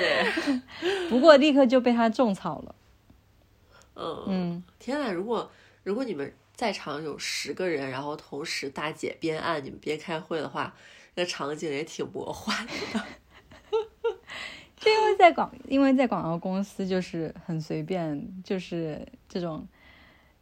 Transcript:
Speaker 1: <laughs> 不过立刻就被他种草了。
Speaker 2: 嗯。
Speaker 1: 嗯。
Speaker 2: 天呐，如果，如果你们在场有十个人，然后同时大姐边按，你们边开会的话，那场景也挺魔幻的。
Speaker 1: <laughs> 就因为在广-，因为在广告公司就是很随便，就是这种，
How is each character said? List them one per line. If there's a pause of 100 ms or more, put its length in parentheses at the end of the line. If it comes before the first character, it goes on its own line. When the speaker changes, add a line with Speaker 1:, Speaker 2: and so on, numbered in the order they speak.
(480)
Speaker 1:
<laughs>
不
过
立
刻
就
被
他
种
草
了。 (1200)
Speaker 2:
嗯。
Speaker 1:
嗯。 (140)
Speaker 2:
天
呐，
如
果， (320)
如
果
你
们 (220)
在
场
有
十
个
人，
然
后
同
时
大
姐
边
按，
你
们
边
开
会
的
话， (420)
那
场
景
也
挺
魔
幻
的。 (680)
Speaker 1:
<laughs> (960)
就
因
为
在
广-， (160)
因
为
在
广
告
公
司
就
是 (100)
很
随
便，
就
是 (240)
这
种， (760)